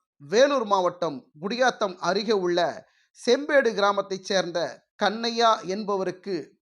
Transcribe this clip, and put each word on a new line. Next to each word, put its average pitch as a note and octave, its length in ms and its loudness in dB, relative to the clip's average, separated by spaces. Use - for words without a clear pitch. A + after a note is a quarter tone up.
வேலூர் A#3+ 480 2
மாவட்டம் F3 600 0
குடியாத்தம் A3+ 560 -2
அருகே G3 360 -2
உள்ள F3 560 -2
செம்பேடு C4+ 480 2
கிராமத்தைச் G3 500 -2
சேர்ந்த E3+ 640 -4
கண்ணையா A3+ 640 0
என்பவருக்கு F#3+ 1000 -6